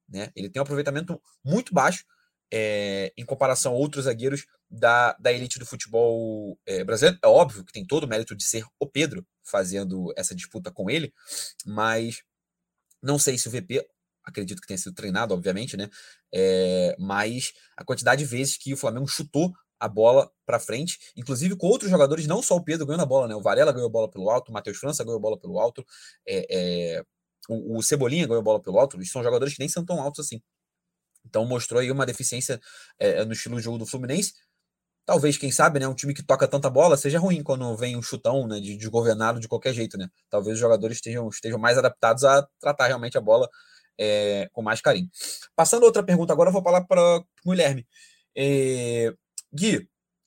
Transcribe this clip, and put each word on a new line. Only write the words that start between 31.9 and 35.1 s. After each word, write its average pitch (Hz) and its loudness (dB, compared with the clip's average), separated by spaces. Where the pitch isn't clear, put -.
uma 135 -2
deficiência, 123 -4
é, 101 2
no 110 -6
estilo 120 -8
de 117 -6
jogo 117 -6
do 113 -8
Fluminense. 131 -4
Talvez, 147 2